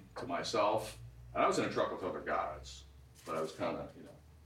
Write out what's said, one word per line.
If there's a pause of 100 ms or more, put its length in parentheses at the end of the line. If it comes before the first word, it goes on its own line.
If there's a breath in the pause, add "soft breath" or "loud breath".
(180)
to
myself, (360)
and
I
was
in
a
truck
with
other
guys, (420)
but
I
was
kinda, (100)
you
know, (360)